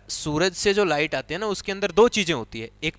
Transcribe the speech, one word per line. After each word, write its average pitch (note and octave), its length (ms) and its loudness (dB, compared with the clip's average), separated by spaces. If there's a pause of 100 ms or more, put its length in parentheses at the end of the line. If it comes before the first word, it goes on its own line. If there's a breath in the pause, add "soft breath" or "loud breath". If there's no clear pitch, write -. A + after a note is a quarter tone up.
सूरज D#3+ 440 -2
से G3+ 200 0
जो G#3 120 4
लाइट D3+ 300 0
आती C3+ 180 -6
है F3 60 -6
ना, A3 80 -4
उसके G3 240 -6
अंदर G3 200 -4
दो G#3 160 8
चीज़ें F3 280 0
होती A2+ 260 -8
है, A2+ 80 -10 (140)
एक D#3 160 -4